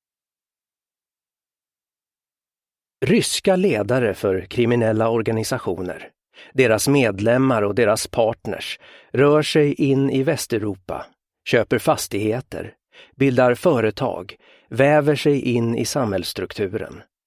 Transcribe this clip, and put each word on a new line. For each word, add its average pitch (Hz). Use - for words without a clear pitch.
Ryska 160
ledare 120
för 95
kriminella 113
organisationer, 110
deras 117
medlemmar 120
och 101
deras 107
partners, 113
rör 143
sig 147
in 139
i 135
Västeuropa, 107
köper 117
fastigheter, 107
bildar 127
företag, 110
väver 143
sig 143
in 117
i 117
samhällsstrukturen. 98